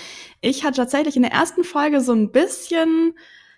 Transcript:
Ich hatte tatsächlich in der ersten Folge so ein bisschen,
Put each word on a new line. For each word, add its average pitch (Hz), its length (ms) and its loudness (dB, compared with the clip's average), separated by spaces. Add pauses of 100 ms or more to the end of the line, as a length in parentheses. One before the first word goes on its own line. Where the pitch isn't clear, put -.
(400)
Ich - 240 -2
hatte 277 140 -2
tatsächlich 277 400 0
in 247 60 6
der 240 100 0
ersten 339 320 0
Folge 294 340 0
so 247 140 2
ein 214 180 0
bisschen, 330 840 0 (440)